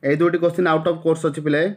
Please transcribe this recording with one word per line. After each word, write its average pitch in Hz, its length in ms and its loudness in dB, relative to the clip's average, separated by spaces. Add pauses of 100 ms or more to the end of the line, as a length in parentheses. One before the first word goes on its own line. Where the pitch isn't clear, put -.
ଏଇ 139 180 2
ଦୁଇଟି 170 240 2
କୋଶ୍ଚିନ୍ 170 280 0
ଆଉଟ୍ 160 180 0
ଅଫ୍ 165 140 -2
କୋର୍ସ 160 240 0
ଅଛି 147 180 -6
ପିଲେ। 147 160 0 (140)